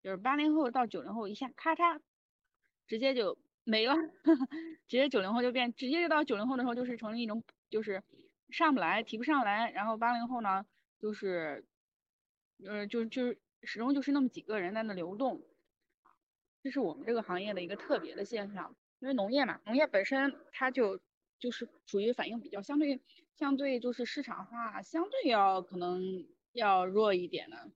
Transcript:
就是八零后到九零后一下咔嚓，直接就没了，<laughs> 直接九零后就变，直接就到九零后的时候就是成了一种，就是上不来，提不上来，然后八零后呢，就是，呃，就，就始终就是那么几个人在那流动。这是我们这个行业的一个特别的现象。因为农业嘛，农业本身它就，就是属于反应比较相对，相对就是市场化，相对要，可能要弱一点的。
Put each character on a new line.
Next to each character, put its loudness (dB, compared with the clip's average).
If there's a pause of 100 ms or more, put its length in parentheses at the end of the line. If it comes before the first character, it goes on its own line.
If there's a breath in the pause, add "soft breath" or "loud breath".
就 -8
是 -6
八 0
零 4
后 2
到 2
九 -8
零 -10
后 -6
一 -6
下 -8
咔 0
嚓， 2 (840)
直 -4
接 2
就 0 (280)
没 4
了， 4
<laughs> 2
直 -2
接 6
九 2
零 0
后 2
就 4
变， 0
直 -6
接 2
就 0
到 4
九 0
零 -2
后 0
的 0
时 0
候 -2
就 -2
是 -6
成 -8
了 -6
一 -2
种， -4 (260)
就 -2
是 -4 (440 soft breath)
上 4
不 2
来， 2
提 -8
不 -4
上 2
来， 0
然 -2
后 0
八 2
零 -2
后 -4
呢， 0 (360)
就 -2
是， -4 (1000)
呃， -6
就， -2
就 -2 (300)
始 -8
终 2
就 2
是 0
那 4
么 4
几 -6
个 -2
人 -2
在 -2
那 -4
流 -6
动。 0 (1160)
这 -8
是 0
我 0
们 -10
这 0
个 -2
行 -4
业 -4
的 -4
一 -8
个 -6
特 -2
别 -12
的 -6
现 -8
象。 -10 (240)
因 -10
为 0
农 0
业 4
嘛， -4
农 0
业 4
本 2
身 0 (180)
它 0
就， 0 (380)
就 -4
是 -10 (180)
属 0
于 2
反 -2
应 -6
比 -14
较 -8
相 0
对， 2 (360 soft breath)
相 0
对 0
就 -2
是 -4
市 -6
场 -8
化， -8
相 -2
对 2
要， 6
可 -10
能 -2 (240)
要 4
弱 4
一 0
点 -6
的。 -16